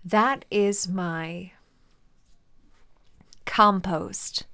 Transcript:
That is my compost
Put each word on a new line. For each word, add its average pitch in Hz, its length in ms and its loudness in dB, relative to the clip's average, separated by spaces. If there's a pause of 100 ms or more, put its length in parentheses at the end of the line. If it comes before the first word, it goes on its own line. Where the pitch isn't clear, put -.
That 226 460 2
is 202 380 0
my 175 640 -6 (1900)
compost 196 1080 2